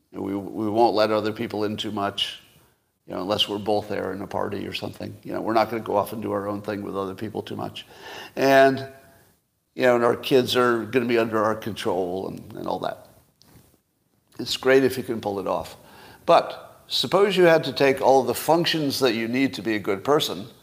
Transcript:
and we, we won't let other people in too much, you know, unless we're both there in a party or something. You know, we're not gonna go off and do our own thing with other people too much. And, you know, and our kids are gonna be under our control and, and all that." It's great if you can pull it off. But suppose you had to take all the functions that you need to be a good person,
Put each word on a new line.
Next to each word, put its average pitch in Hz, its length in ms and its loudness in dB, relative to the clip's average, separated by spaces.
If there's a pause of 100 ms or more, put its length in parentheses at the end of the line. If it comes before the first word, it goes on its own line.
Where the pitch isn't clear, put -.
(120)
and 98 120 -10
we, 98 120 -6
we 101 340 -6
won't 110 260 4
let 107 160 4
other 107 200 0
people 107 340 -4
in 107 120 -2
too 104 140 -6
much, 101 500 -4 (640)
you 92 60 -12
know, 92 80 -6
unless 101 260 0
we're 104 120 -4
both 104 280 -2
there 95 260 -4
in 98 100 -8
a 95 40 -10
party 98 380 -4
or 95 80 -10
something. - 500 -10
You 98 100 -10
know, 92 80 -6
we're 104 120 -2
not 110 160 4
gonna 113 140 -6
go 98 120 -2
off 98 180 0
and 113 100 -8
do 101 80 -4
our 101 160 -4
own 104 160 -6
thing 101 180 -6
with 92 160 -8
other 95 160 -6
people 104 300 -8
too 110 120 -12
much. 107 300 -8 (500)
And, 135 440 6 (960)
you 127 80 -4
know, 123 120 6
and 120 80 2
our 117 120 4
kids 123 400 2
are 120 300 2
gonna 117 200 0
be 120 140 2
under 110 240 0
our 107 120 2
control 95 720 -4
and, - 240 -14
and - 140 -10
all 90 120 -4
that." - 260 -8 (1300)
It's 123 180 -6
great 135 260 6
if 127 140 2
you 120 60 -4
can 110 180 -6
pull 101 180 -4
it 92 80 -6
off. 87 300 -4 (480)
But - 400 2 (220)
suppose 185 480 2
you 180 100 6
had 160 180 6
to 135 100 -6
take 135 280 2
all 127 220 6
the 117 120 -2
functions 156 640 0
that 123 160 4
you 113 120 -2
need 127 280 0
to 104 80 -10
be 110 120 -2
a 104 40 -2
good 98 240 -4
person, 120 440 0 (160)